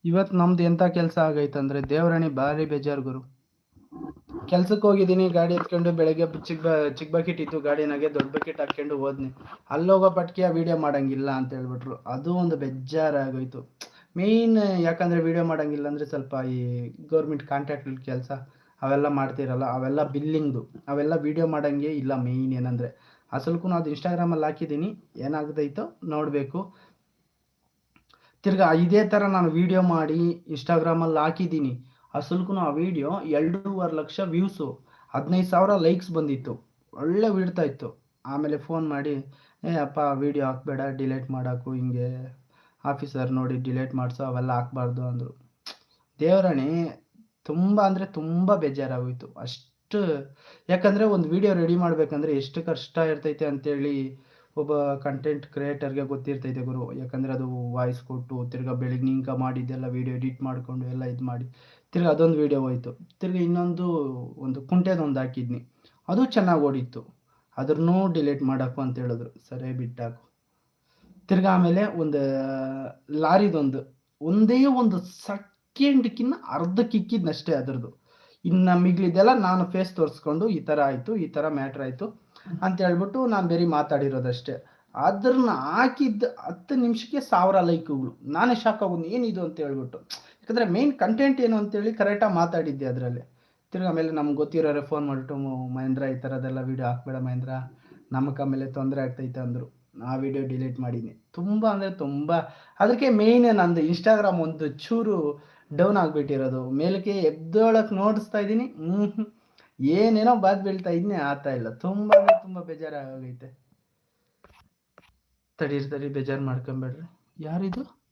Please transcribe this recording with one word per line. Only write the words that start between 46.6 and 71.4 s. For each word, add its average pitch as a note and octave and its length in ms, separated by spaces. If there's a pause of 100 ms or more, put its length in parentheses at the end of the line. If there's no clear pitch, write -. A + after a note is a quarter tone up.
ತುಂಬಾ F#3+ 380
ಅಂದ್ರೆ F#3+ 220
ತುಂಬಾ E3+ 500
ಬೇಜಾರಾಗೋಯ್ತು C3 720 (120)
ಅಷ್ಟು. - 600 (680)
ಯಾಕಂದ್ರೆ G3 360
ಒಂದು G3 240
ವಿಡಿಯೋ G3 260
ರೆಡಿ E3+ 220
ಮಾಡ್ಬೇಕಂದ್ರೆ D#3 600
ಎಷ್ಟು C#3 260
ಕಷ್ಟ - 420
ಇರ್ತೈತೆ D3+ 420
ಅಂತೇಳಿ C#3+ 480 (640)
ಒಬ್ಬ D3 160 (260)
ಕಂಟೆಂಟ್ C#3+ 480
ಕ್ರಿಯೇಟರ್‌ಗೆ C#3 580
ಗೊತ್ತಿರ್ತೈತೆ C3 580
ಗುರು. B2+ 300
ಯಾಕಂದ್ರೆ C3 400
ಅದು C3 140 (260)
ವಾಯ್ಸ್ B2 300
ಕೊಟ್ಟು, B2+ 340 (140)
ತಿರ್ಗಾ B2+ 220
ಬೆಳಗ್ನಿಂಕ C3 640
ಮಾಡಿದ್ದೆಲ್ಲ B2+ 500
ವಿಡಿಯೋ B2+ 300
ಎಡಿಟ್ B2+ 260
ಮಾಡ್ಕೊಂಡು B2+ 440
ಎಲ್ಲ B2+ 180
ಇದ್ B2 180
ಮಾಡಿ, B2 240 (460)
ತಿರ್ಗಾ F3 180
ಅದೊಂದು D#3+ 280
ವಿಡಿಯೋ C#3+ 220
ಹೋಯ್ತು. B2+ 300 (280)
ತಿರ್ಗಾ F#3 220
ಇನ್ನೊಂದು, F3 460 (520)
ಒಂದು C3+ 280
ಕುಂಟೆದೊಂದು F3 540
ಹಾಕಿದ್ನಿ, B2 400 (480)
ಅದು G3+ 160
ಚೆನ್ನಾಗ್ F3+ 400
ಓಡಿತ್ತು, B2+ 380 (540)
ಅದ್ರನ್ನೂ D#3 400 (160)
ಡಿಲೀಟ್ C#3+ 300
ಮಾಡಾಕು C3 380
ಅಂತ B2+ 180
ಹೇಳಿದ್ರು. A#2+ 320 (100)
ಸರಿ, C3 320
ಬಿಟ್ಟಾಕು. A#2+ 500 (1080)
ತಿರ್ಗಾ F#3+ 220